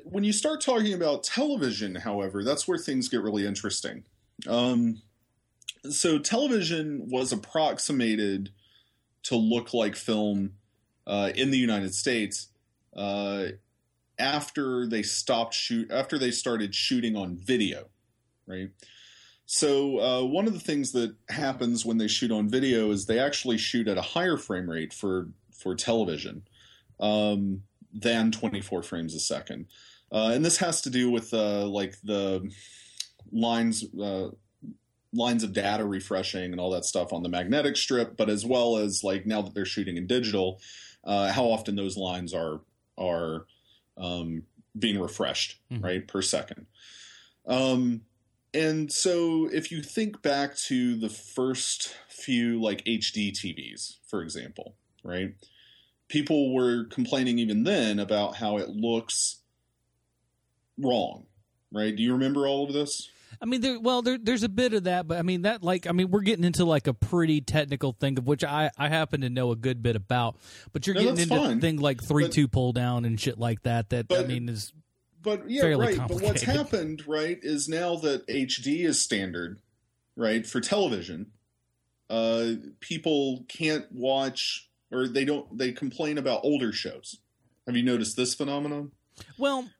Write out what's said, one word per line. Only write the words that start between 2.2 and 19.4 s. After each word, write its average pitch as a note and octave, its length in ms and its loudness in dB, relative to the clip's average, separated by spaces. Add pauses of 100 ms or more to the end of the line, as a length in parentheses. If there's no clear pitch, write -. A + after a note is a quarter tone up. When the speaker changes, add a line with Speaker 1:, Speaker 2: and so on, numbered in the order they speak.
Speaker 1:
that's C#3+ 240 0
where F3+ 100 2
things C3 320 -2
get A#2 120 0
really G#2 240 0
interesting. - 580 -4 (440)
Um, A#2 540 2 (880)
so D#3 300 2
television E3 880 0
was B2+ 220 0
approximated A2 1200 0 (720)
to - 120 -2
look A#2 380 2
like A2 220 2
film, G#2 580 -2 (540)
uh, G2+ 280 0
in C3+ 160 2
the C3+ 60 2
United G#2 360 0
States, A2+ 540 -2 (480)
uh, G2+ 520 -4 (720)
after C3 720 -2
they A2 160 0
stopped A#2 500 -2
shoot, A2+ 380 -2
after C3+ 260 -2
they C3 140 0
started A2 440 -2
shooting A#2 400 0
on F#2 200 -4
video, G2+ 520 0 (580)
right? F#2 240 -8 (760)